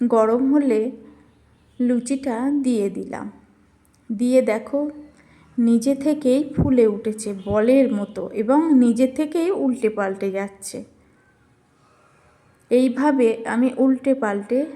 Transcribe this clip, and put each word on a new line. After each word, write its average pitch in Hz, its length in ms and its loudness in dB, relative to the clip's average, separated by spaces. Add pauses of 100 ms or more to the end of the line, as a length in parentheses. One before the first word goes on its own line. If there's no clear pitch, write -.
গরম 226 440 2
হলে 269 300 2 (1000)
লুচিটা 247 580 -2 (260)
দিয়ে 240 280 0
দিলাম। - 360 -10 (840)
দিয়ে 247 320 2
দেখো, 226 380 -2 (800)
নিজে 233 380 2
থেকেই 277 440 0 (120)
ফুলে 254 340 2
উঠেছে 214 440 -4 (140)
বলের 226 480 4
মতো 202 300 -6 (120)
এবং 226 240 0 (180)
নিজে 240 360 4
থেকেই 311 440 -2
উল্টে 240 340 -2
পাল্টে 196 400 -4
যাচ্ছে। 196 480 -10 (1900)
এইভাবে 254 580 2 (180)
আমি 233 220 0 (100)
উল্টে 262 360 2
পাল্টে 208 440 -2 (180)